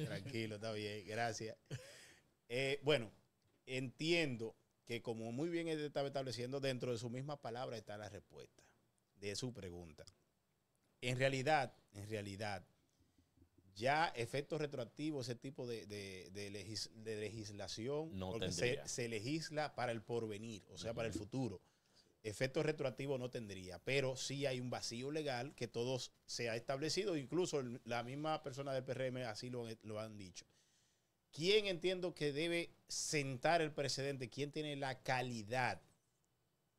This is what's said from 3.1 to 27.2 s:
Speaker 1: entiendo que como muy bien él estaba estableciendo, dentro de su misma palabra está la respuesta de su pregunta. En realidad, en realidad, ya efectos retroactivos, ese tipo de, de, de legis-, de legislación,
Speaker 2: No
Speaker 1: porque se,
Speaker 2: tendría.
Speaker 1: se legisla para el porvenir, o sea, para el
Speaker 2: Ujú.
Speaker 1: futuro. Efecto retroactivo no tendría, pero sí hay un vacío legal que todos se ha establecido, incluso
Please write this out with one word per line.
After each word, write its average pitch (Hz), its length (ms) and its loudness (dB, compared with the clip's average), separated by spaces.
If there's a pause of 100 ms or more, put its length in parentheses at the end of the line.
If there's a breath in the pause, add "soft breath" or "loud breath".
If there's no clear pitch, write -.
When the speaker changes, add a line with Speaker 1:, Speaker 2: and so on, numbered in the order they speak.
Speaker 1:
entiendo 131 880 2 (300)
que 117 160 -2
como 113 300 -2
muy 151 180 0
bien 170 180 0
él 156 160 0
estaba 143 240 0
estableciendo, 131 520 -2
dentro 127 320 2
de 117 60 0
su 120 120 -4
misma 139 300 -4
palabra 123 360 -4
está 104 220 -8
la 104 100 -8
respuesta 78 540 -14 (540)
de 101 200 -4
su 127 160 -2
pregunta. 87 540 -10 (960)
En 123 160 2
realidad, 135 560 4 (180)
en 101 160 -6
realidad, 101 580 -2 (1080)
ya 139 420 4
efectos 143 460 0
retroactivos, 139 680 -2
ese 120 100 -4
tipo 131 280 -8
de, 117 200 -4
de, 98 460 -8
de 101 180 -6
legis-, 101 440 -4
de 110 260 -4
legislación, 107 1000 -4
Speaker 2:
No 92 120 0
Speaker 1:
porque 92 200 0
se, 85 120 0
Speaker 2:
tendría. 123 260 2
Speaker 1:
se 120 220 -2
legisla 147 640 -2
para 120 180 2
el 117 100 -4
porvenir, 110 680 -4
o 95 80 -14
sea, 113 160 -4
para 117 140 0
el 107 60 -2
Speaker 2:
Ujú. 104 100 -4
Speaker 1:
futuro. 107 360 -2 (640 soft breath)
Efecto 131 400 2
retroactivo 143 540 0
no 123 140 -2
tendría, 95 520 -6
pero 131 320 4
sí 139 300 0
hay 131 160 2
un 123 80 -2
vacío 120 420 -2
legal 143 440 0
que 120 140 -2
todos 123 440 0 (140)
se 120 240 -2
ha 113 60 2
establecido, 151 600 2
incluso 147 440 2